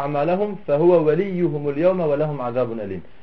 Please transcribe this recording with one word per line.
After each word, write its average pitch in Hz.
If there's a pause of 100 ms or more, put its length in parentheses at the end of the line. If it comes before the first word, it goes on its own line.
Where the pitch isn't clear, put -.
أَعْمَالَهُمْ 156 (180)
فَهُوَ 160 (160)
وَلِيُّهُمُ 156
الْيَوْمَ 180
وَلَهُمْ 147
عَذَابٌ 120
أَلِيمٌ. 95 (220)